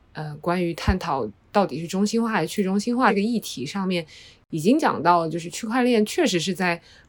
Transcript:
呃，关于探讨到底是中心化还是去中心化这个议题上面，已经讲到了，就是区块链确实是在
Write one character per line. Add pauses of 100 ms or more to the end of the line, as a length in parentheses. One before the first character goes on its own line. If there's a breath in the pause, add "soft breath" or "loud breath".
(120)
呃，
关
于
探
讨 (200)
到
底
是
中
心
化
还
是
去
中
心
化
这
个
议
题
上
面， (440 loud breath)
已
经
讲
到
了，
就
是
区
块
链
确
实
是
在 (260 soft breath)